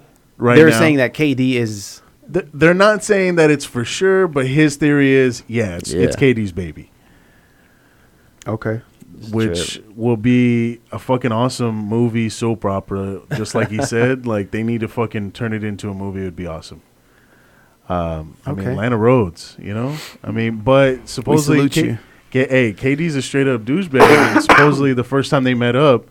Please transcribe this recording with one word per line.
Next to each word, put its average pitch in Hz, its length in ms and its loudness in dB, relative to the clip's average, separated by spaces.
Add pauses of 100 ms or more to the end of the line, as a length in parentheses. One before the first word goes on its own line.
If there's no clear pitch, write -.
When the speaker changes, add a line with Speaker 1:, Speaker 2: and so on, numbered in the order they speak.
(380)
Speaker 1:
right 120 180 4
Speaker 2:
They're 156 140 10
Speaker 1:
now. - 80 2
Speaker 2:
saying 156 180 4
that 123 160 2
K 151 220 0
D 127 240 0
is 107 420 -6 (320)
Speaker 1:
Th-, 180 220 -4
they're 156 180 4
not 196 320 2
saying 185 300 0
that 160 160 4
it's 143 160 0
for 120 180 -6
sure, 190 420 0
but 143 200 -2
his 143 300 2
theory 143 360 4
is, 131 360 2
yeah, 110 280 -4
it's, - 160 -8
it's 87 240 0
Speaker 3:
Yeah. - 40 -12
Speaker 1:
K 135 120 4
D's 107 200 -2
baby. 80 380 -10 (1600)
Speaker 2:
Okay. 110 340 -6 (380)
Speaker 3:
It's 110 120 -16
Speaker 1:
Which 101 440 -2
Speaker 3:
true. - 100 -18 (120)
Speaker 1:
will 117 200 -2
be 120 640 0 (120)
a 110 60 -10
fucking 127 340 -2
awesome 120 420 -2
movie 113 540 -2
soap 113 360 -4
opera, 98 560 -6 (160)
just 110 180 -8
like 110 160 0
he 110 120 -4
Speaker 3:
<laughs> - 0 -
Speaker 1:
said. 123 440 0
Like, 104 260 -4
they 110 100 -4
need 117 180 -2
to 113 80 -4
fucking 107 440 -6
turn 113 200 -6
it 107 120 -6
into 104 260 -8
a 98 40 -8
movie. 95 280 -8
It - 20 -6
would 85 120 -10
be 87 100 -10
awesome. 80 360 -14 (1080)
Um, 82 480 -6 (100)
I - 60 -6
mean, 98 160 -6
Speaker 2:
Okay. 127 80 -4
Speaker 1:
Lana 120 220 -2
Rhoades, 110 640 0
you 98 120 -10
know? 127 220 -6 (260)
I 104 80 -10
mean, 113 280 -4
but 131 500 2
supposedly 143 600 0
Speaker 2:
salute 135 40 -2
Speaker 1:
K-, 160 140 0
Speaker 2:
you. 113 120 -4 (320)
Speaker 1:
K-, 131 180 0
hey, 127 260 2
K 131 200 -2
D's 156 220 -2
a 131 60 -2
straight 139 260 -2
up 123 140 -2
douchebag. 135 400 0
And 147 400 4
supposedly 139 500 4
the 120 120 0
first 135 260 -2
time 139 140 2
they 127 100 2
met 120 200 0
up, 131 360 4